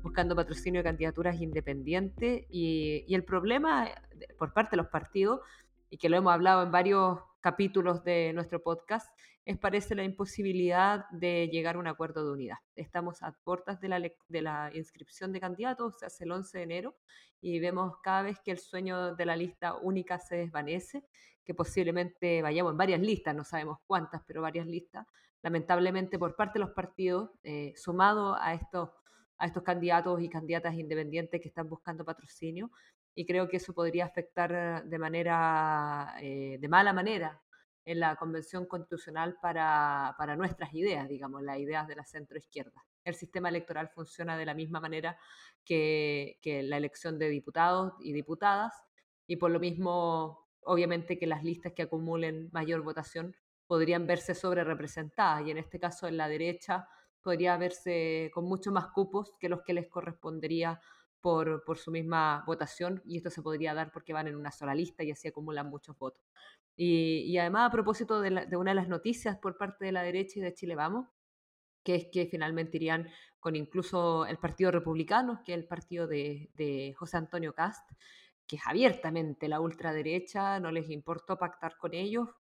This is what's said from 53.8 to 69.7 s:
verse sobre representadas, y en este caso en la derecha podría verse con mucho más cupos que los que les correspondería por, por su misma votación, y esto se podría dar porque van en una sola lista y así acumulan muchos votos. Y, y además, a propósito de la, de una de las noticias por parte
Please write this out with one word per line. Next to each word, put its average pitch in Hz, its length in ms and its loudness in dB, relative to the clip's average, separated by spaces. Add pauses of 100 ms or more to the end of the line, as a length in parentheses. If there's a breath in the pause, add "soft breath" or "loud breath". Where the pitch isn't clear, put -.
verse 175 280 0
sobre 180 280 2
representadas, 151 840 0
y 156 60 -4
en 151 60 -4
este 160 240 -10
caso 175 260 -4
en 165 80 -4
la 156 140 -2
derecha 175 580 -2 (340 loud breath)
podría 180 360 2
verse 165 760 -2
con 170 120 -4
mucho 190 260 -2
más 185 160 0
cupos 196 500 -2
que 180 120 -4
los 180 140 -2
que 185 100 -2
les 175 160 -2
correspondería 165 880 -4 (400 loud breath)
por, 160 460 2
por 165 120 -2
su 165 140 -10
misma 160 560 2
votación, 175 580 -2
y 170 120 -6
esto 170 120 -4
se 160 140 -10
podría 156 320 -2
dar 156 160 -4
porque - 200 -12
van 156 160 -2
en 147 80 -6
una 147 160 -8
sola 139 220 -4
lista 165 300 -2
y 151 80 -2
así 147 160 -8
acumulan 151 420 -6
muchos 147 300 -14
votos. 131 240 -10 (520 loud breath)
Y, 165 520 4
y 175 100 2
además, 190 300 4
a 233 40 4
propósito 220 500 0
de 196 100 2
la, 185 160 0
de 180 100 0
una 185 140 2
de 196 40 4
las 185 120 2
noticias 196 500 -2
por 185 180 -4
parte 196 300 -6